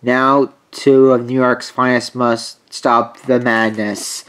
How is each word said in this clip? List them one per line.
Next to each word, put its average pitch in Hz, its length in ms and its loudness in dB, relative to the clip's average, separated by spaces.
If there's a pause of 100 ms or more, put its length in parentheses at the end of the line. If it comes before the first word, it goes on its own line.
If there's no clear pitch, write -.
Now, 131 500 0 (180)
two 135 420 4
of 120 140 0
New 123 80 -8
York's 127 360 0
finest 127 440 -2
must 120 580 -6
stop 120 500 -2
the 127 180 0
madness. 110 880 -4